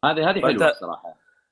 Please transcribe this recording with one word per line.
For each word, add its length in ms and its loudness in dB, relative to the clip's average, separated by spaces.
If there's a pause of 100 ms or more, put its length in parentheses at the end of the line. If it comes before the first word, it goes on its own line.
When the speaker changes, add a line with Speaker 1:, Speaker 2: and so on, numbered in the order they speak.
Speaker 1:
هذه، 240 0
هذه 120 -2
Speaker 2:
فأنت 180 2
Speaker 1:
حلوة 120 4
الصراحة. 560 -14 (240)